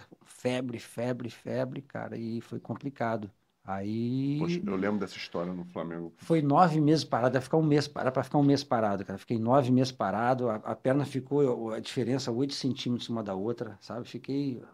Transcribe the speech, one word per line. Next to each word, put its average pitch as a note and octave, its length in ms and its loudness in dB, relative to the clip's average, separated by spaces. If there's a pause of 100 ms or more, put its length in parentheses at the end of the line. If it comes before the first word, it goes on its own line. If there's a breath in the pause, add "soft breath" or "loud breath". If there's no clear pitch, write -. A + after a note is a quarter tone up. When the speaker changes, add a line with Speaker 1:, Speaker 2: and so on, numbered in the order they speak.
(240)
Speaker 1:
febre, B2+ 540 -4
febre, A#2+ 540 -6
febre, B2+ 500 -6
cara, A2+ 340 -10
e A#2 260 -6
foi - 180 -10
complicado. A2+ 680 -4 (380)
Aí A#2 760 -2
Speaker 2:
Poxa, E3+ 280 -2
eu G2 80 -2
lembro G2+ 240 0
dessa F#2+ 160 -6
história F2+ 380 -6
no F2+ 100 -8
Flamengo. E2+ 540 -8
Speaker 1:
foi E3 240 2
nove D#3 400 6
meses D3 240 4
parado, B2 320 2
ia B2+ 40 4
ficar - 140 0
um D#3+ 80 6
mês, D3 320 4
era B2+ 160 0
pra B2+ 100 0
ficar - 160 0
um D3 60 6
mês C#3 180 6
parado, G#2 440 0
cara. F#2+ 120 -8
Fiquei - 220 -4
nove B2 320 4
meses C3 180 6
parado, A#2+ 600 0
a, G#2+ 60 -2
a A2 200 -6
perna C3+ 300 0
ficou, C3 680 0
a A2+ 60 -4
diferença, B2 500 -2
oito C3+ 240 -2
centímetros A#2+ 540 -4
uma A2+ 160 -4
da G2+ 100 -4
outra, G#2+ 460 -4
sabe? A2+ 260 -10
Fiquei, C3+ 560 -6 (120)